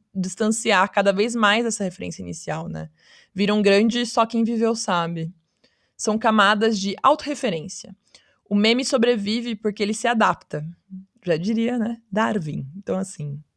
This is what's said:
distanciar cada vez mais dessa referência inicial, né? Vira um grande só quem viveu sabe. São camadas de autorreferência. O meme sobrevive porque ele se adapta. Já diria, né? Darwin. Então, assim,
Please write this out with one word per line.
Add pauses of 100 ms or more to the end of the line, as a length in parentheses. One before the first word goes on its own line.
(140)
distanciar
cada
vez
mais
dessa
referência
inicial,
né? (460)
Vira
um
grande
só
quem
viveu
sabe. (640)
São
camadas
de
autorreferência. (540)
O
meme
sobrevive
porque
ele
se
adapta. (600)
Já
diria,
né? (120)
Darwin. (100)
Então,
assim, (160)